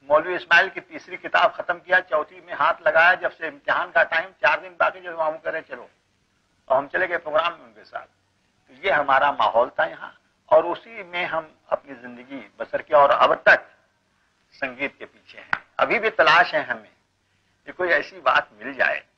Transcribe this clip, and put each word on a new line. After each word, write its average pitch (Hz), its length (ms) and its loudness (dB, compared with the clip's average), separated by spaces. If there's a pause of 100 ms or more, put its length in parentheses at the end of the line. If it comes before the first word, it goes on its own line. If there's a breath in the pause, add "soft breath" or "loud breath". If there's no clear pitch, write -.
मौलवी 160 260 2
इस्माइल 170 340 2
की 180 140 -12
तीसरी 175 340 -18
किताब 180 360 0
खत्म - 240 -8
किया, 180 260 0
चौथी 170 380 -6
में 170 140 -16
हाथ 156 200 0 (120)
लगाया, 165 300 4
जब 170 140 -4
से 160 180 -12
इम्तिहान 143 420 -6
का 165 140 2
time, 165 260 -6 (120)
चार 156 180 0
दिन 180 200 -18
बाकी, 160 200 -2
जब 175 200 -10
हम 156 180 -2
करें 160 240 -10
चलो, 123 280 -18 (800)
और 131 80 2
हम 139 120 -2
चले 180 180 -2
गए 170 120 -4
प्रोग्राम 156 340 -2
में 156 80 -18
उनके 110 240 -20
साथ। - 200 -14
तो - 720 -20 (100)
ये 190 80 0
हमारा 143 420 2
माहौल 117 360 2
था 156 160 -2
यहाँ, - 340 -16 (300)
और 165 160 4
उसी 214 380 -10
में 175 220 -6
हम 156 300 -8 (140)
अपनी 139 260 -8
जिंदगी 123 540 -18 (100)
बसर 127 220 -8
किया, 151 160 4
और 139 120 8
अब 131 240 4 (120)
तक 185 180 6 (920)
संगीत 131 440 -8
के 117 60 -14
पीछे - 340 -20
हैं। - 120 -12 (280)
अभी 135 200 0
भी 196 140 -2
तलाश 165 420 4
है 143 100 0
हमें 113 280 -10 (760)
कि 143 60 -18
कोई 180 180 -4
ऐसी 165 320 -4
बात 131 320 0
मिल 117 200 -12
जाए 76 300 -2 (140)